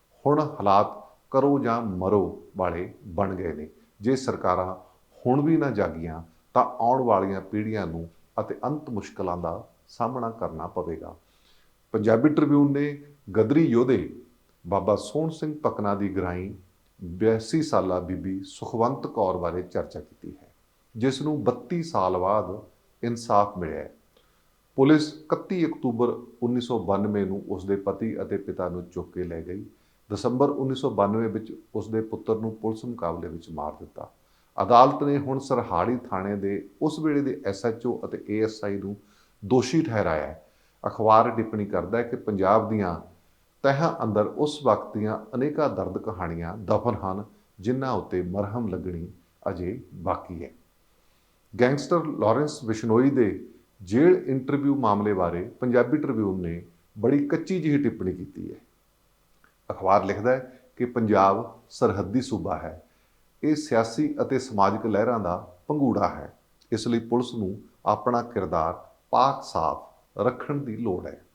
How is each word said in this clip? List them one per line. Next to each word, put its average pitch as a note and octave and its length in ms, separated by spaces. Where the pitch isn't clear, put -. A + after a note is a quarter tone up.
ਹੁਣ D3 140
ਹਾਲਾਤ C#3+ 680
ਕਰੋ C#3 280
ਜਾਂ A#2 240
ਮਰੋ F#2+ 600
ਵਾਲੇ F2+ 380
ਬਣ F#2+ 280
ਗਏ E2+ 180
ਨੇ। D2+ 160
ਜੇ A#2+ 160
ਸਰਕਾਰਾਂ F#2 580
ਹੁਣ C3 160
ਵੀ D#3+ 140
ਨਾ C#3+ 140
ਜਾਗੀਆਂ, E2 520
ਤਾਂ B2 100
ਆਉਣ B2 380
ਵਾਲੀਆਂ G2 380
ਪੀੜ੍ਹੀਆਂ G#2+ 460
ਨੂੰ E2 220
ਅਤੇ - 140
ਅੰਤ C#3+ 260
ਮੁਸ਼ਕਲਾਂ F#2+ 460
ਦਾ F2 320
ਸਾਹਮਣਾ A#2+ 420
ਕਰਨਾ E2 360
ਪਵੇਗਾ। E2 480
ਪੰਜਾਬੀ A2+ 360
ਟ੍ਰਿਬਿਊਨ C#3+ 440
ਨੇ C#3+ 300
ਗਦਰੀ B2+ 300
ਯੋਧੇ A#2 540
ਬਾਬਾ F#2+ 300
ਸੋਹਣ D#3 340
ਸਿੰਘ D#3 320
ਪਕਨਾ G#2+ 320
ਦੀ G2 220
ਗ੍ਰਾਈ F#2 380
ਬਿਆਸੀ A2 580
ਸਾਲਾ F#2 380
ਬੀਬੀ F#2 440
ਸੁਖਵੰਤ A#2+ 600
ਕੌਰ F#2 300
ਬਾਰੇ E2+ 260
ਚਰਚਾ - 380
ਕੀਤੀ - 300
ਹੈ, - 100
ਜਿਸ C3 260
ਨੂੰ D3+ 220
ਬੱਤੀ - 380
ਸਾਲ F#2 360
ਬਾਅਦ G2 440
ਇਨਸਾਫ A2+ 560
ਮਿਲਿਆ D#2 200
ਹੈ। - 160
ਪੁਲਿਸ D3 380
ਇਕੱਤੀ E3 520
ਅਕਤੂਬਰ A#2+ 540
ਉੱਨੀ B2 180
ਸੌ A#2+ 240
ਬਾਨਵੇਂ G2+ 420
ਨੂੰ G2 220
ਉਸ F#2 160
ਦੇ G2 120
ਪਤੀ A2 460
ਅਤੇ G2 140
ਪਿਤਾ F#2 320
ਨੂੰ F2 180
ਚੁੱਕ F2 280
ਕੇ F2+ 100
ਲੈ E2 180
ਗਈ। F#2 220
ਦਸੰਬਰ B2 400
ਉੱਨੀ C3+ 240
ਸੌ C3 160
ਬਾਨਵੇਂ G#2 380
ਵਿੱਚ A2 300
ਉਸ G#2+ 140
ਦੇ A2 120
ਪੁੱਤਰ A2 380
ਨੂੰ A2 180
ਪੁਲਿਸ A2 280
ਮੁਕਾਬਲੇ E2+ 440
ਵਿੱਚ E2 220
ਮਾਰ D2+ 220
ਦਿੱਤਾ। - 380
ਅਦਾਲਤ B2+ 400
ਨੇ C#3+ 160
ਹੁਣ C3+ 200
ਸਰਹਾੜੀ A#2 580
ਥਾਣੇ G2+ 400
ਦੇ G2 320
ਉਸ D3+ 160
ਵੇਲੇ D3+ 220
ਦੇ C3+ 260
ਐਸ G2 200
ਐਚ A2+ 200
ਓ A#2+ 180
ਅਤੇ - 260
ਏ G#2 120
ਐਸ G#2+ 220
ਆਈ G2+ 140
ਨੂੰ G2 180
ਦੋਸ਼ੀ B2+ 380
ਠਹਿਰਾਇਆ E2+ 440
ਹੈ। - 200
ਅਖਬਾਰ A2 440
ਟਿੱਪਣੀ A2 360
ਕਰਦਾ F#2 320
ਹੈ A#2+ 40
ਕਿ A#2+ 140
ਪੰਜਾਬ G#2 520
ਦੀਆਂ F#2+ 320
ਤਹਿਾਂ C#3 420
ਅੰਦਰ G#2+ 220
ਉਸ - 380
ਵਕਤ A2 340
ਦੀਆਂ G#2+ 200
ਅਨੇਕਾਂ D3 360
ਦਰਦ F#2+ 280
ਕਹਾਣੀਆਂ F2 580
ਦਫ਼ਨ A2 380
ਹਨ, G2 300
ਜਿਨ੍ਹਾਂ B2+ 320
ਉੱਤੇ F#2 300
ਮਰਹਮ G2+ 460
ਲੱਗਣੀ F2 400
ਅਜੇ F#2+ 340
ਬਾਕੀ F2 500
ਹੈ। - 60
ਗੈਂਗਸਟਰ C#3+ 440
ਲਾਰੈਂਸ C#3 600
ਬਿਸ਼ਨੋਈ A2+ 460
ਦੇ A#2 380
ਜੇਲ੍ਹ C#3 440
ਇੰਟਰਵਿਊ C3+ 480
ਮਾਮਲੇ G#2 380
ਬਾਰੇ F2 300
ਪੰਜਾਬੀ B2 380
ਟ੍ਰਿਬਿਊਨ A2 420
ਨੇ E2+ 220
ਬੜੀ C#3 300
ਕੱਚੀ E3 320
ਜਿਹੀ D3 220
ਟਿੱਪਣੀ F#2 300
ਕੀਤੀ F2+ 380
ਹੈ। - 80
ਅਖਬਾਰ F#2+ 340
ਲਿਖਦਾ G2+ 260
ਹੈ C3 300
ਕਿ B2+ 80
ਪੰਜਾਬ G#2+ 760
ਸਰਹੱਦੀ G2+ 500
ਸੂਬਾ F2+ 380
ਹੈ, E2 240
ਇਹ D3 140
ਸਿਆਸੀ C3 680
ਅਤੇ B2+ 160
ਸਮਾਜਿਕ G2+ 480
ਲਹਿਰਾਂ A2 340
ਦਾ F2+ 380
ਪੰਘੂੜਾ A#2 400
ਹੈ, D#2 300
ਇਸ A#2 160
ਲਈ A#2 100
ਪੁਲਿਸ A#2+ 360
ਨੂੰ G2+ 260
ਆਪਣਾ A#2 360
ਕਿਰਦਾਰ F2+ 500
ਪਾਕ B2+ 340
ਸਾਫ਼ - 720
ਰੱਖਣ A#2+ 360
ਦੀ C3+ 220
ਲੋੜ F#2 300
ਹੈ। C#2+ 140